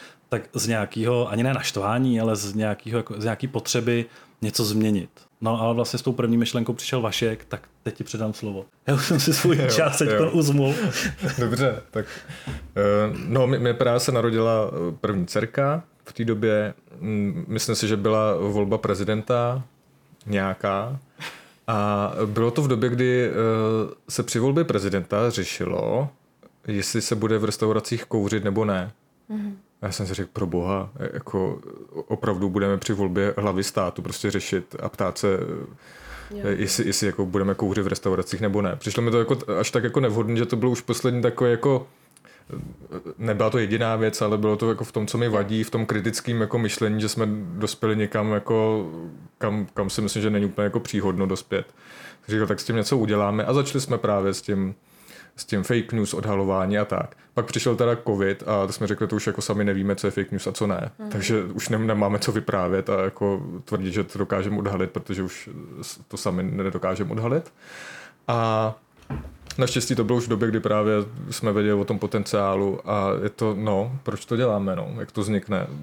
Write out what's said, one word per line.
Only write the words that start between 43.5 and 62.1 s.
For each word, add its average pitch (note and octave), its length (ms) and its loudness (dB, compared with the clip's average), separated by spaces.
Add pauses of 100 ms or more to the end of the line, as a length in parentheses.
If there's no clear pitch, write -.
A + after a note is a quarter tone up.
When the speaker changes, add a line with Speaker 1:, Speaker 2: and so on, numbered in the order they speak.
Speaker 2:
to B2+ 80 0
jediná A2 380 0
věc, A2 260 0
ale G#2+ 160 2
bylo G#2+ 180 2
to A2+ 120 0
jako A2+ 160 -2
v - 80 -12
tom, G#2+ 140 -2
co A#2+ 120 -4
mi A#2+ 100 2
vadí, G#2+ 360 0
v - 60 -6
tom A2+ 160 0
kritickém A2+ 540 -2
jako A2 180 0
myšlení, G#2+ 420 0
že G#2+ 80 0
jsme A2 180 0 (320)
dospěli G#2+ 380 0
někam G#2+ 360 0
jako, A2 580 2 (480)
kam, G#2 360 -2
kam G2 160 -2
si - 120 -4
myslím, G#2 200 -2
že G#2+ 80 2
není G#2 160 2
úplně G2+ 180 -2
jako G#2 160 0
příhodno G2 460 0
dospět. F#2+ 400 -2 (600)
Říkal, G#2+ 180 2
„Tak G2+ 140 0
s - 40 -10
tím A2+ 120 0
něco A2+ 220 2
uděláme,“ G#2 460 2
a - 80 0
začali C#3 280 2
jsme B2 180 -2
právě G2 360 2
s - 80 -8
tím, G2 320 -2 (600)
s - 80 -14
tím G2+ 180 0
fake A#2 300 0
news, G#2+ 220 0
odhalování G2 640 0
a G#2 60 2
tak. - 320 -4 (180)
Pak A2+ 120 0
přišel A#2+ 300 0
teda A#2+ 200 4 (100)
covid G2 400 2
a G2 200 2
to G2 60 -6
jsme G#2+ 140 -2
řekli, G#2 200 0
„To G#2+ 100 -2
už G2+ 100 -2
jako G2+ 160 -2
sami G#2 220 0
nevíme, G2 320 2
co G#2 100 -4
je G2 40 2
fake G2 220 -2
news G2 140 -4
a G2 60 -2
co G#2+ 140 -2
ne.“ F#2 320 -2
Speaker 3:
Mhm. G#2+ 120 -10
Speaker 2:
Takže G#2+ 340 0
už F#2 240 -6
nem-, A2+ 180 0
nemáme G#2 320 2